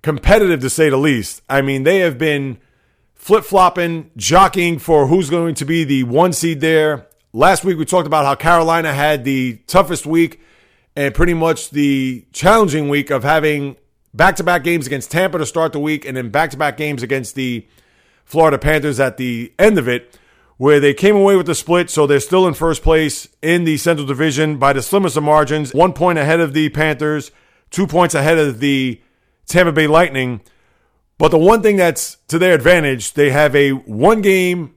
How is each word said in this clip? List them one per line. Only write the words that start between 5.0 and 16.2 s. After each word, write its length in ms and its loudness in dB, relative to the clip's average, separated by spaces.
who's 240 2
going 240 -2
to 100 -8
be 180 0
the 200 0
one 280 2
seed 300 -4
there. 460 0
Last 300 2
week, 160 -2
we 60 -4
talked 200 0
about 180 0
how 120 0
Carolina 580 0
had 300 -2
the 320 -4
toughest 400 0
week 340 -2
and 200 -4
pretty 180 2
much 380 -2
the 520 -2
challenging 540 0
week 220 -2
of 140 -2
having 540 -2
back-to-back 500 0
games 220 -2
against 240 -8
Tampa 300 -2
to 80 -4
start 260 -4
the 60 -8
week 260 -6
and 100 -10
then 140 -8